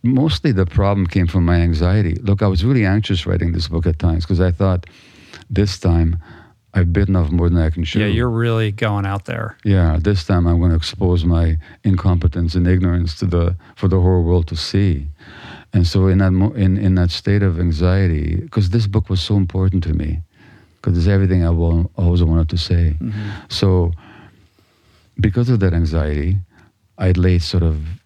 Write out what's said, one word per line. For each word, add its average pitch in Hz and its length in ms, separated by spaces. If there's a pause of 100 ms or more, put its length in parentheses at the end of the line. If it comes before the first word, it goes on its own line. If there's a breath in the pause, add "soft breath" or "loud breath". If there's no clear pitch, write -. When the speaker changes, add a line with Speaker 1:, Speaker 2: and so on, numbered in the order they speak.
Speaker 1:
mostly 135 480
the 95 140
problem 98 420
came 90 200
from 87 180
my 87 160
anxiety. 87 540
Look, 98 260
I 104 60
was 92 180
really 127 200
anxious 95 400
writing 87 280
this 85 160
book 82 160
at 85 140
times 82 260
'cause 90 160
I 92 100
thought, 90 340 (640 loud breath)
"This 101 300
time 82 380 (560 loud breath)
I've 87 180
bitten 98 240
off 82 160
more 87 180
than 87 100
I 80 100
can 82 160
chew." - 160
Speaker 2:
Yeah, 104 60
you're 117 220
really 113 440
going 104 320
out 98 200
there. - 380
Speaker 1:
Yeah, 90 380
this 95 240
time 90 200
I'm 85 140
gonna 85 160
expose 87 480
my 82 340 (280 loud breath)
incompetence 87 680
and 87 140
ignorance 87 520
to - 60
the, 87 300 (200 loud breath)
for 101 120
the 90 140
whole 90 220
world 85 240
to 82 100
see. 82 500 (640 loud breath)
And 90 160
so 95 200
in 95 120
that 95 120
mo-, 98 200
in, 95 260
in 95 180
that 87 140
state 101 320
of 90 180
anxiety, 87 920
'cause 98 200
this 110 160
book 101 220
was 95 120
so 104 160
important 95 480
to 82 80
me, 78 280 (600 loud breath)
'cause 90 160
it's 85 100
everything 95 380
I 85 40
wa-, 82 360 (100)
always 87 280
wanted 82 260
to 87 80
say. 85 420
Speaker 2:
Mm-hmm. 107 300 (180)
Speaker 1:
So 90 460 (1300 loud breath)
because 117 300
of 113 120
that 90 120
anxiety, 78 680 (580 soft breath)
I'd 92 200
laid 90 240
sort 85 220
of 80 140 (280)